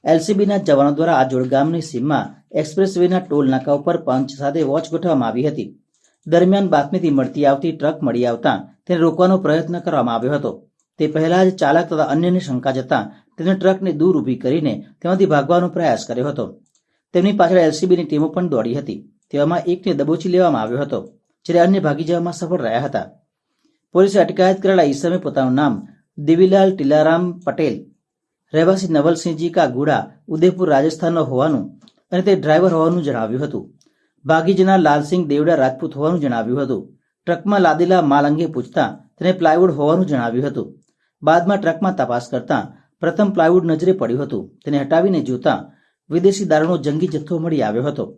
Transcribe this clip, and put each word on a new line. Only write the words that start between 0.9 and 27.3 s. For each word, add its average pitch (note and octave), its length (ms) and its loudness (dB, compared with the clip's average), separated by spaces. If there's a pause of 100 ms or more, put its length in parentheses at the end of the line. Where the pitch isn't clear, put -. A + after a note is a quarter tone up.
દ્વારા D#3 260 2
આજોડ C3 300 0
ગામની D3+ 320 0
સીમમાં C3 520 -4 (200)
એક્સપ્રેસવેના F3+ 680 0
ટોલ D3 280 -2
નાકા C3 240 0
ઉપર C#3+ 240 0
પંચ C3 340 -2
સાથે C#3+ 320 -4
વોચ D3 280 -2
ગોઠવવામાં D#3 380 -2
આવી A#2+ 200 -2
હતી. G#2+ 220 -8 (560)
દરમિયાન F#3 420 2
બાતમીથી D#3 420 0
મળતી C#3 340 0
આવતી C#3 280 2
ટ્રક D3+ 300 -2
મળી A#2+ 240 0
આવતા A#2 300 0 (300)
તેને F3 140 -2
રોકવાનો F3 380 2
પ્રયત્ન D#3+ 400 -2
કરવામાં C3 360 -2
આવ્યો B2+ 200 -2
હતો. C3+ 180 -4 (460)
તે D#3 80 0
પહેલા D#3+ 380 2
જ F#3 120 4
ચાલક D#3+ 320 2
તથા D#3 160 0
અન્યની F3 360 0
શંકા C3 320 -4
જતા B2+ 320 -2 (280)
તેને F3+ 220 -2
ટ્રકને F#3+ 380 0
દૂર E3 240 2
ઊભી B2 200 -2
કરીને C3+ 380 -2 (220)
તેમાંથી F#3 300 0
ભાગવાનો E3 420 2
પ્રયાસ D#3+ 380 -2
કર્યો B2 220 -4
હતો. B2+ 160 -6 (680)
તેમની F#3+ 180 2
પાછળ F#3 240 2
એલ D#3+ 140 4
સી D#3 160 -4
બીની F3 180 2
ટીમો D3+ 240 -2
પણ F3+ 200 -4
દોડી A#2 260 -2
હતી. B2+ 260 -8 (300)
તેવામાં D#3 360 0
એકને F3+ 280 -2
દબોચી D#3 340 -2
લેવામાં F3 340 2
આવ્યો A#2+ 180 -4
હતો, C3+ 180 -4 (480)
જ્યારે F3 140 2
અન્ય F#3+ 200 4
ભાગી D3+ 240 -2
જવામાં E3+ 280 -2
સફળ E3+ 300 -4
રહ્યા A#2+ 240 -2
હતા. A#2+ 200 -6 (880)
પોલીસે G3 260 4
અટકાયત F#3 400 2
કરેલા F#3+ 220 2
ઈસમે E3 360 0
પોતાનું C3 360 -2
નામ C#3 200 0 (440)
દેવીલાલ F#3 540 4
ટીલારામ D#3 520 2 (160)